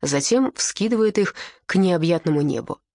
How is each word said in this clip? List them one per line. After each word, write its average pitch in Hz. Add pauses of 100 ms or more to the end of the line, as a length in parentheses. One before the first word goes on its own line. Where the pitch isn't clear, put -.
Затем 143
вскидывает 220
их 196 (300)
к -
необъятному 165
небу. 131 (160)